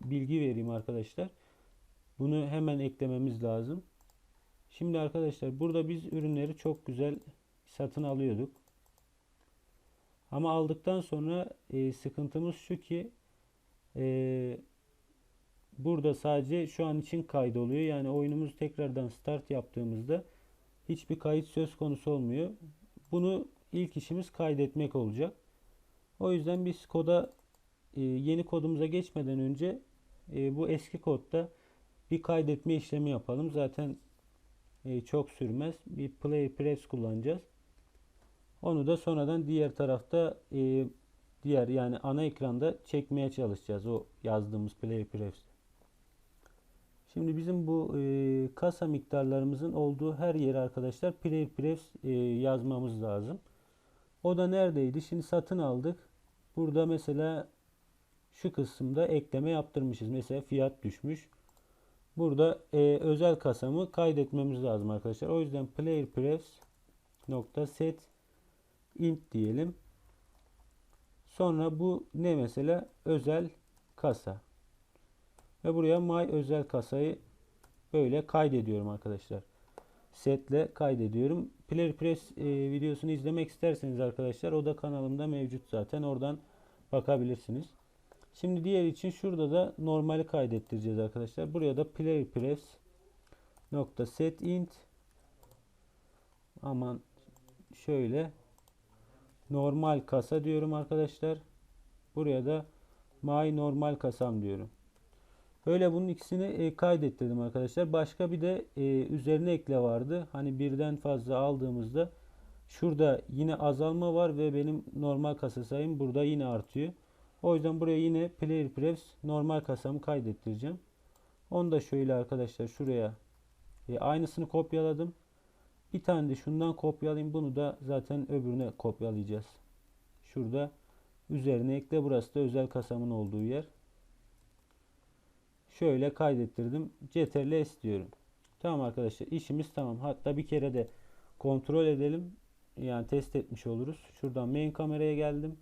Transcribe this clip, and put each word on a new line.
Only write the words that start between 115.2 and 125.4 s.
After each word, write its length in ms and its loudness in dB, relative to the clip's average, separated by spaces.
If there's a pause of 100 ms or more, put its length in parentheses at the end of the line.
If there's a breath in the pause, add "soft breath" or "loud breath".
kasa 300 -6
sayım 340 -2
burada 260 2
yine 220 0
artıyor. 460 -2 (500 soft breath)
O 120 6
yüzden 260 2
buraya 180 4
yine 300 2
player 400 0
prefs 340 0 (220)
normal 360 2
kasamı 400 -4
kaydettireceğim. 800 -4 (720 soft breath)
Onu 220 2
da 80 4
şöyle 340 2
arkadaşlar 540 -2
şuraya, 460 0 (760)
e, 100 -4
aynısını 500 0
kopyaladım. 640 0 (800 soft breath)